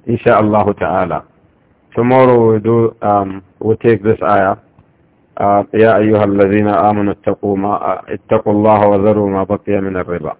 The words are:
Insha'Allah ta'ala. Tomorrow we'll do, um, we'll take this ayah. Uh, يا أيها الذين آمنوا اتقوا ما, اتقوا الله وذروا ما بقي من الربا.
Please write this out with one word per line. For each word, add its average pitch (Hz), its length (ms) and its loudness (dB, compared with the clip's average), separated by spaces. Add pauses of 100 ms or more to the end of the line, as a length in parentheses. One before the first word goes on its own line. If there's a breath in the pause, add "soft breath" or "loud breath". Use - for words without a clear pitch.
Insha'Allah 107 680 0
ta'ala. 87 460 -4 (720)
Tomorrow 123 520 2
we'll 110 120 2
do, 113 420 0
um, 98 420 -2 (160)
we'll 110 180 -2
take 110 260 0
this 110 200 0
ayah. 98 320 0 (840)
Uh, 101 260 0 (100)
يا 110 240 4
أيها 107 260 2
الذين 101 440 2
آمنوا 104 460 0
اتقوا 101 440 -6
ما, 98 520 -4
اتقوا 110 440 -2
الله 104 340 4
وذروا 104 420 2
ما 98 140 -2
بقي 98 380 -4
من 95 160 -6
الربا. 85 420 -8